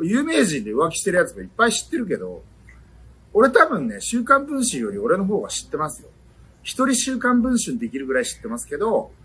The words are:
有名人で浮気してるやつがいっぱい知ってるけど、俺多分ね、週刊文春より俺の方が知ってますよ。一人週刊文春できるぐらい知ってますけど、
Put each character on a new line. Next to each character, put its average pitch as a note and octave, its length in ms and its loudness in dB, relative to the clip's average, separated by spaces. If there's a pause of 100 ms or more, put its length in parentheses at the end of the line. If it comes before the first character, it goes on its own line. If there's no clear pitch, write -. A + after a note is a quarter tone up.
有 G#3+ 200 0
名 D#4 220 4
人 D#3 180 -2
で G#2+ 100 -6
浮 D3+ 180 2
気 - 80 -6
し - 40 -4
て F#3+ 80 -2
る F3 80 4
や E3+ 60 4
つ E3+ 80 -4
が - 100 -14
い F#3+ 40 -12
っ - 100 -20
ぱ A#3 120 4
い A3 40 2
知 - 140 -6
っ - 40 -20
て D#4+ 60 -2
る A#3+ 100 -2
け D3 120 -2
ど、 F2+ 240 -12 (880)
俺 G#3+ 180 6
多 - 160 4
分 F#3 220 -4
ね、 G3+ 120 -8
週 A#3 240 -4
刊 C#4 220 2
文 C#4 160 -2
春 C#3 200 -2
よ G#2 80 -4
り G2+ 80 -6
俺 B2+ 180 2
の G3 80 -2
方 G3 160 0
が - 80 -8
知 - 180 -8
っ - 40 -20
て D3+ 80 -4
ま D3+ 120 -2
す - 120 -10
よ。 - 60 -20 (540)
一 - 240 0
人 C4 80 2
週 C4 240 -2
刊 B3 220 4
文 B3 180 2
春 C3 200 -2
で A2+ 100 -4
き B2+ 100 -8
る C3+ 60 -6
ぐ C3 80 -4
ら C3 80 4
い A#2+ 60 -2
知 - 120 -10
っ - 40 -18
て A2+ 60 -8
ま A#2 100 -6
す - 80 -8
け D3 100 -6
ど、 G#3 340 0 (140)